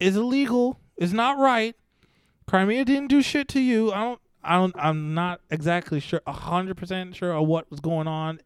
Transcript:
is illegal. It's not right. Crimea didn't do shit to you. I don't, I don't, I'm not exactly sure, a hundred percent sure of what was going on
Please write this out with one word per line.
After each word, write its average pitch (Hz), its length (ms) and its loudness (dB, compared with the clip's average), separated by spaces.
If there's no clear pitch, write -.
is 190 160 2
illegal. 247 640 0
It's 175 160 -2
not 240 260 0
right. 240 380 2
Crimea 208 380 2
didn't 277 240 0
do 277 140 6
shit 285 260 0
to 269 120 0
you. 226 320 2
I 196 120 -2
don't, 240 160 -6
I 156 140 0
don't, 185 220 2
I'm 156 360 -2
not 175 260 -2
exactly 160 500 -2
sure, 160 260 -4
a 143 60 -8
hundred 185 440 -4
percent 185 400 -8
sure 180 160 -2
of 156 140 2
what 165 240 0
was 143 100 -12
going 160 260 -2
on 156 400 -6